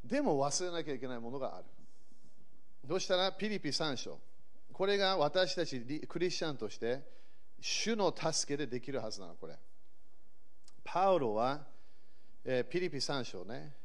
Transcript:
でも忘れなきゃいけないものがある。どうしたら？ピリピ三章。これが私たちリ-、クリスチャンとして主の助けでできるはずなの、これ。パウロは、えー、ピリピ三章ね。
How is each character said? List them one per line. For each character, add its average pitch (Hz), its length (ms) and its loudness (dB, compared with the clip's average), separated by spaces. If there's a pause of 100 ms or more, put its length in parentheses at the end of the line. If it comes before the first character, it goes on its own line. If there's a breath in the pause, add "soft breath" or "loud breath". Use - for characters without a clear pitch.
で 247 160 2
も 165 200 6
忘 143 220 2
れ 180 80 -2
な 170 100 0
き 147 80 -2
ゃ 143 40 0
い 127 60 -2
け 131 100 -2
な 127 60 -2
い 117 40 -2
も 117 100 -4
の 135 100 -4
が 104 180 -2
あ - 20 -6
る。 - 60 -6 (1200)
ど 147 100 0
う 190 60 4
し - 60 -2
た 185 100 6
ら？ 185 160 4
ピ 214 160 0
リ 202 100 0
ピ 143 140 0
三 151 240 2
章。 73 200 -4 (540)
こ 185 140 0
れ 202 120 4
が 190 200 4
私 165 380 4
た 170 100 2
ち 127 200 -2
リ-、 143 220 -2
ク - 120 -2
リ 175 120 2
ス - 60 -2
チ 170 80 0
ャ 156 80 0
ン 127 40 -2
と 107 120 -2
し - 80 -4
て 123 240 0 (580 soft breath)
主 - 380 0
の 185 180 4
助 - 380 0
け 143 40 0
で 143 80 0
で 120 140 -2
き 139 140 -4
る 135 80 0
は 110 100 -2
ず 101 80 -4
な 92 80 -6
の、 85 80 -6
こ 85 100 -4
れ。 82 120 -6 (1300)
パ 190 260 4
ウ 175 80 8
ロ 117 140 2
は、 127 260 2 (840 soft breath)
え 127 160 2
ー、 - 20 2
ピ 175 160 0
リ 180 100 0
ピ 143 120 -2
三 135 240 0
章 90 180 -2
ね。 143 300 -4 (120)